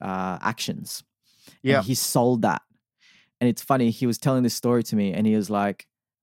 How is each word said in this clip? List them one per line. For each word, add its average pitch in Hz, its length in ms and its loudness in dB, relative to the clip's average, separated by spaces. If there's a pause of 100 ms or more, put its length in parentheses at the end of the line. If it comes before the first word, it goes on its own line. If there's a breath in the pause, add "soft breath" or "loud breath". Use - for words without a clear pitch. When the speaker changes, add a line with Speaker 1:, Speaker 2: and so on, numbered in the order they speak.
Speaker 1:
uh, 95 400 -6
actions. - 640 -6 (600 soft breath)
Speaker 2:
Yeah. 135 140 4
Speaker 1:
And 101 80 0
he 127 100 0
sold 123 460 2
that. 101 200 0 (800 soft breath)
And 123 100 2
it's - 120 -2
funny, 127 300 2
he 127 140 -2
was 117 120 0
telling 131 260 2
this 117 120 0
story 120 280 0
to - 120 -4
me, 101 180 0
and 107 120 0
he 107 100 4
was 104 140 -2
like, 101 380 -2 (360)